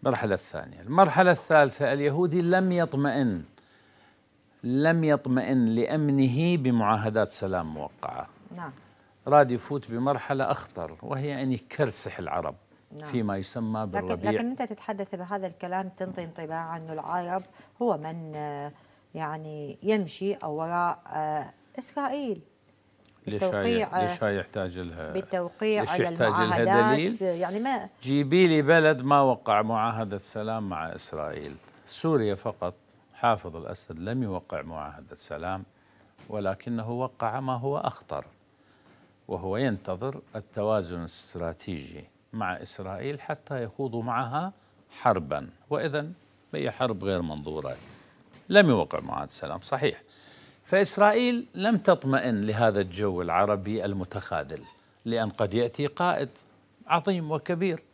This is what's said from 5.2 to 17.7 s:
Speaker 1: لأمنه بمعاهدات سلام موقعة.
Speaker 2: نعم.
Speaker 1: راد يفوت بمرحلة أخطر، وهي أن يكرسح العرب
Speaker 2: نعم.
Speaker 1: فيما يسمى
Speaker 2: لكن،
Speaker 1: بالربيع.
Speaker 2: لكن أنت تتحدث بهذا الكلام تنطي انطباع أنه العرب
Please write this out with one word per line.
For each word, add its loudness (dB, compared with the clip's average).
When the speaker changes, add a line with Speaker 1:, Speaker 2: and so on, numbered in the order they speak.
Speaker 1:
لأمنه 4
بمعاهدات 2
سلام -4
موقعة. -10
Speaker 2:
نعم. -12
Speaker 1:
راد 8
يفوت -4
بمرحلة -2
أخطر، -6
وهي -6
أن 0
يكرسح -4
العرب -4
Speaker 2:
نعم. -10
Speaker 1:
فيما 0
يسمى -4
Speaker 2:
لكن، -4
Speaker 1:
بالربيع. -2
Speaker 2:
لكن 0
أنت -4
تتحدث -8
بهذا -6
الكلام -6
تنطي -8
انطباع -8
أنه -10
العرب -4